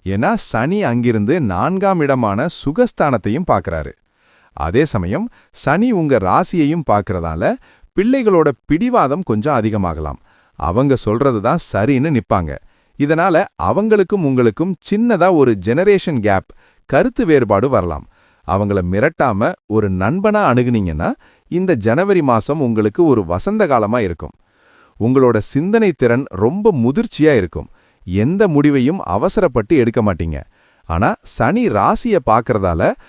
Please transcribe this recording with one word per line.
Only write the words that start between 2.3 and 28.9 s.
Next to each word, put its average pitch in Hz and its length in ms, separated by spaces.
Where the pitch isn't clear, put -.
சுகஸ்தானத்தையும் 151 840
பார்க்கறாரு. 85 420
அதே 90 320
சமயம் 127 440
சனி 202 420
உங்க 156 260
ராசியையும் 151 720
பார்க்கறதால 95 640
பிள்ளைகளோட 208 540
பிடிவாதம் 180 560
கொஞ்சம் 120 320
அதிகமாகலாம். 90 640
அவங்க 123 400
சொல்றது 117 440
தான் 131 180
சரின்னு 131 380
நிப்பாங்க. 95 460
இதனால 160 460
அவங்களுக்கும் 196 600
உங்களுக்கும் 135 520
சின்னதா 196 440
ஒரு 127 220
ஜெனரேஷன் 170 540
கேப், 98 280
கருத்து 226 400
வேறுபாடு 120 420
வரலாம். 90 380
அவங்கள 98 340
மிரட்டாம 113 680
ஒரு 104 240
நண்பனா 180 540
அணுகுனீங்கன்னா, 120 680
இந்த 180 260
ஜனவரி 156 480
மாசம் 139 380
உங்களுக்கு 113 440
ஒரு 120 220
வசந்த 196 400
காலமா 120 340
இருக்கும். 87 340
உங்களோட 123 380
சிந்தனை 190 540
திறன் 123 380
ரொம்ப 175 420
முதிர்ச்சியா 143 640
இருக்கும். 85 320
எந்த 147 440
முடிவையும் 147 520